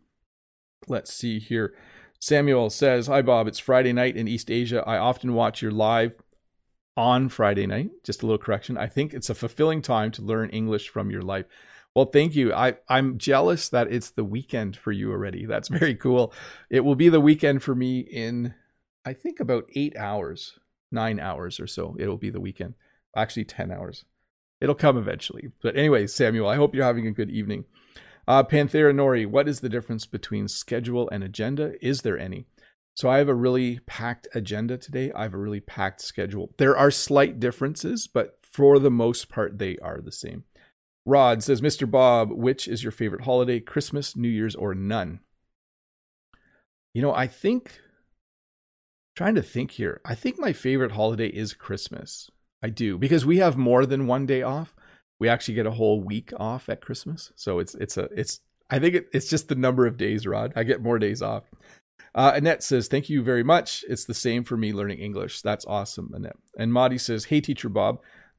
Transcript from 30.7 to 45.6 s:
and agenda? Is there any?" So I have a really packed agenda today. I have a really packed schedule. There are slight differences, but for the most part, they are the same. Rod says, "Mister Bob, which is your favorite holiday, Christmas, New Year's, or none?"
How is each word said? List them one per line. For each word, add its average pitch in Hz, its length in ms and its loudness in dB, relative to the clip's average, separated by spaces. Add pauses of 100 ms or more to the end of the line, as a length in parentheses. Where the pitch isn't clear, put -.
and 98 140 -6
agenda? 135 500 -4 (120)
Is 131 160 0
there 95 180 -2
any?" 92 260 -10 (480)
So - 160 0
I 135 100 4
have 143 100 2
a 131 60 4
really 123 500 0
packed 117 480 -8
agenda 113 440 -6
today. 131 360 -6
I 104 100 -6
have 107 100 -8
a 92 40 -8
really 101 240 -6
packed - 400 -6
schedule. 98 560 -8
There 135 180 6
are 139 160 6
slight 139 480 2
differences, 139 680 -4
but - 340 -4
for 139 380 8
the 135 120 6
most 117 380 0
part, 101 300 -4
they 95 180 -4
are - 240 -10
the - 100 -14
same. - 320 -14 (640)
Rod 123 360 6
says, 120 200 2
"Mister 143 240 0
Bob, 120 460 6
which 117 360 -2
is 113 160 -6
your 113 80 -6
favorite 110 320 -6
holiday, 123 380 2
Christmas, - 540 -6
New 120 120 -2
Year's, 110 280 -2
or 98 200 -4
none?" 95 460 -4 (1700)